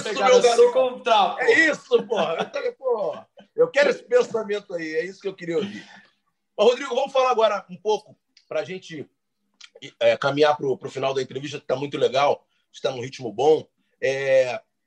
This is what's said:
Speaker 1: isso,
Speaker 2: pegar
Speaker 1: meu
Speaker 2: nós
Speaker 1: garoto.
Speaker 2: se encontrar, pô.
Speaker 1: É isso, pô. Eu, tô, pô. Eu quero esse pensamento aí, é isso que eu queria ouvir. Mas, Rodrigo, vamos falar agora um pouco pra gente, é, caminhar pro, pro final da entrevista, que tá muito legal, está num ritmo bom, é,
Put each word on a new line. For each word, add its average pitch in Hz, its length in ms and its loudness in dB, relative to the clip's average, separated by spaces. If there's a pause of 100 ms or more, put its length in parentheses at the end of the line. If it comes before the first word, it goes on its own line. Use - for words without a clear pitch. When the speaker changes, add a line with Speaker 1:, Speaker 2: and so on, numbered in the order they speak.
Speaker 1:
isso, 214 120 -6
Speaker 2:
pegar 190 120 -2
Speaker 1:
meu - 80 6
Speaker 2:
nós - 100 8
Speaker 1:
garoto. 233 180 6
Speaker 2:
se 247 60 8
encontrar, 240 680 0
pô. 247 60 -6
Speaker 1:
É 311 280 4
isso, 233 360 0
pô. 214 140 -4
Eu, 165 300 -4
tô, 254 280 -6
pô. 214 380 -4 (380)
Eu - 160 2
quero 277 200 2
esse - 120 -6
pensamento 208 720 -2
aí, 160 220 -8
é 170 80 -2
isso 190 160 -14
que 196 80 -8
eu 180 60 -10
queria 165 240 -6
ouvir. 202 280 -8 (720)
Mas, 208 100 6
Rodrigo, 254 260 -2
vamos 254 180 -2
falar 254 180 2
agora 214 400 0
um 180 60 -16
pouco - 400 -4 (320)
pra 156 160 -6
gente, 165 440 -16 (920)
é, 117 160 4
caminhar 147 400 2
pro, 135 200 -4
pro - 140 -14
final 135 240 -4
da 131 80 -4
entrevista, 135 380 -12
que - 60 -20
tá 131 100 -2
muito 143 200 -8
legal, 135 480 0 (280)
está - 180 -6
num 127 100 -8
ritmo 127 320 -10
bom, 135 320 2 (360)
é, 131 600 0 (260)